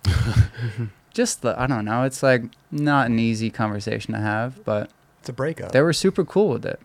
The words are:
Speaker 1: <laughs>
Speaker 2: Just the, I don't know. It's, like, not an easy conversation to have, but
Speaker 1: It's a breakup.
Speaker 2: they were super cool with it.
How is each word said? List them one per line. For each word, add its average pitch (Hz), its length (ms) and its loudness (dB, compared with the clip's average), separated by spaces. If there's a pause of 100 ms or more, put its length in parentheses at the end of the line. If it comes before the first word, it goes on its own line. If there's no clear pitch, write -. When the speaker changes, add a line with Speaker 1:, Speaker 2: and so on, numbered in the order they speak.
Speaker 1:
<laughs> 110 1080 0
Speaker 2:
Just - 300 -2
the, 117 160 -2
I 127 80 0
don't 113 180 -2
know. 113 180 0
It's, 131 200 -4
like, 127 200 4 (280)
not 147 360 2
an 117 120 2
easy 113 320 0
conversation 107 640 -4
to 110 60 -4
have, 110 460 -4
but 107 240 -2 (300)
Speaker 1:
It's - 100 -14
a 127 40 -10
breakup. 135 380 -6
Speaker 2:
they 131 100 6
were 160 120 4
super 190 320 2
cool 202 240 2
with 113 160 -4
it. - 200 -8